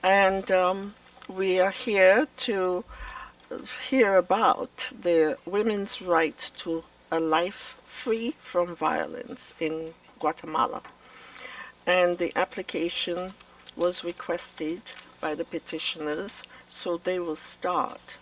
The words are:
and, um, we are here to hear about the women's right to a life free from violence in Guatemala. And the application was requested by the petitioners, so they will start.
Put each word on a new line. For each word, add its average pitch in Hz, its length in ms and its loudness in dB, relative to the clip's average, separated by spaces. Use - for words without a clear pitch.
and, 196 480 4
um, 190 420 2
we 185 320 2
are 190 120 4
here 202 560 6
to 185 460 0
hear 208 280 6
about - 760 2
the 160 340 4
women's 202 520 -2
right 165 580 0
to 165 260 -6
a 165 80 0
life 165 560 -2
free 226 560 -4
from 175 320 -2
violence - 840 -4
in 160 360 -6
Guatemala. 156 640 -2
And 180 320 4
the 170 160 -2
application 180 1000 -4
was 175 280 -2
requested 175 760 -6
by 151 160 -2
the 160 80 -6
petitioners, 160 1000 -6
so 175 280 -4
they 180 220 -2
will 165 160 -4
start. - 880 -4